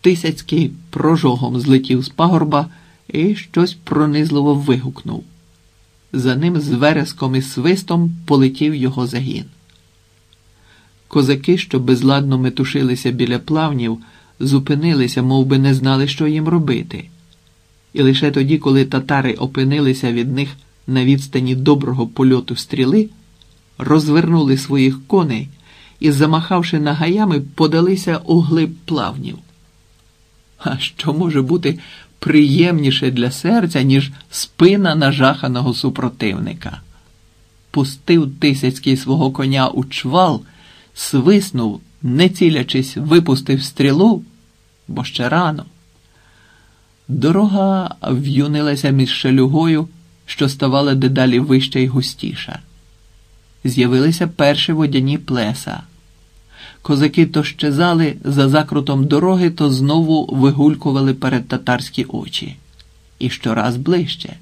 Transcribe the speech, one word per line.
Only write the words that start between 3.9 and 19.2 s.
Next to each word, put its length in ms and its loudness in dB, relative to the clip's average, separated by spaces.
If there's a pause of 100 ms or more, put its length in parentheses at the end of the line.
вигукнув. 720 -4 (880)
За 240 0
ним 240 0
з 80 -6
вереском 680 0
і 60 0
свистом 680 0 (120)
полетів 500 2
його 320 -2
загін. 380 -6 (1600)
Козаки, 500 0
що 220 -4
безладно 580 2
метушилися 720 -2
біля 280 -2
плавнів, 600 -2 (420)
зупинилися, 840 0
мов 240 2
би 120 2
не 160 2
знали, 340 0
що 180 -4
їм 220 -2
робити. 560 -2 (880)
І 100 -2
лише 280 2
тоді, 280 0
коли 260 2
татари 500 -2